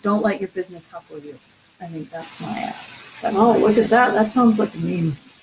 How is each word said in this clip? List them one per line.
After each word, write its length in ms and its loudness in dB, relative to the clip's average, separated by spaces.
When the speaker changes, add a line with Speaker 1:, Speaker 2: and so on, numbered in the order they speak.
Speaker 1:
don't 200 0
let 160 0
your 100 -6
business 420 -12
hustle 300 -16
you. 180 -18
I 60 -14
think 240 -12
that's 320 -12
my, 60 -10
uh, 240 -6
that's 140 0
Speaker 2:
Oh, 180 6
Speaker 1:
my 60 2
Speaker 2:
look 180 4
at 100 4
that. 240 4
That 200 2
sounds 260 4
like 160 -2
a 40 -14
meme. 380 -2